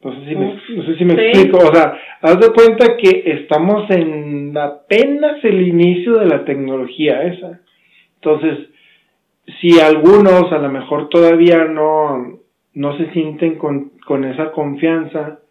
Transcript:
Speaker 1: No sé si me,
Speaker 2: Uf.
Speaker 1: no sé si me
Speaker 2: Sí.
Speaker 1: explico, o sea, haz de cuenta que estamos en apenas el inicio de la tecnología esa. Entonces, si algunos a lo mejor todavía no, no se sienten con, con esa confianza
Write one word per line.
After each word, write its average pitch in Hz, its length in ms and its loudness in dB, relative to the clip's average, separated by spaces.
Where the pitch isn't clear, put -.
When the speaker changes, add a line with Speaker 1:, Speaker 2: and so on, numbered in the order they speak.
Speaker 1:
No 135 160 -12
sé 139 80 -20
si 156 80 -8
me, 190 120 -4
Speaker 2:
Uf. 202 280 -14
Speaker 1:
no 180 100 -10
sé 165 120 -6
si 180 80 -2
me 175 100 2
Speaker 2:
Sí. 220 60 0
Speaker 1:
explico, 190 380 4
o 156 140 6
sea, 160 240 2
haz 165 220 2
de 226 100 6
cuenta 226 460 4
que 185 280 2
estamos 175 640 -2
en 147 680 -4
apenas 285 880 -2
el 190 200 0
inicio 175 520 0
de 214 80 2
la 143 180 0
tecnología 135 800 -6
esa. 175 380 -10
Entonces, 151 520 -4
si 170 180 6
algunos 175 720 4
a 156 60 -4
lo 143 120 -4
mejor 135 380 -8
todavía 165 560 4
no, 151 760 -4
no 143 240 -6
se 156 140 -6
sienten 160 440 -4
con, 143 360 -8
con 135 200 -4
esa 139 260 -8
confianza 151 880 -6